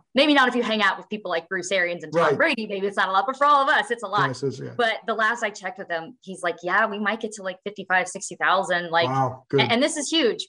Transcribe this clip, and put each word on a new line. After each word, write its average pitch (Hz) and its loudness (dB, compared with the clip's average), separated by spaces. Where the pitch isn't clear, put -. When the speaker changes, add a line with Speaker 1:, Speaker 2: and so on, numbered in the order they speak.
Speaker 1:
maybe 294 4
not 262 6
if 240 0
you 240 2
hang 220 0
out 190 2
with - -20
people 214 -8
like 170 -4
Bruce 180 -6
Arians 175 0
and 151 -10
Tom 165 4
Speaker 2:
Right. 160 4
Speaker 1:
Brady, 240 0
maybe 196 -4
it's 202 -4
not 196 0
a - -4
lot, 196 2
but 254 -4
for 277 4
all 285 6
of 277 2
us, 262 2
it's 233 -4
a 202 -8
lot. 190 0
Speaker 2:
Yes, 131 -6
it's, 131 -4
yeah. 135 -10
Speaker 1:
But 226 0
the 226 -2
last 220 0
I 214 -2
checked 196 -10
with 190 -14
him, 165 -6
he's 185 -10
like, 165 -2
"Yeah, 190 0
we 208 -4
might 214 -2
get 214 -6
to, 208 -14
like, 185 -8
fifty-five, 185 0
sixty - -12
thousand." 175 0
Like, 170 2
Speaker 2:
Wow, 135 -2
good. 139 4
Speaker 1:
and, - 0
and 233 2
this 302 0
is 285 -6
huge, 262 0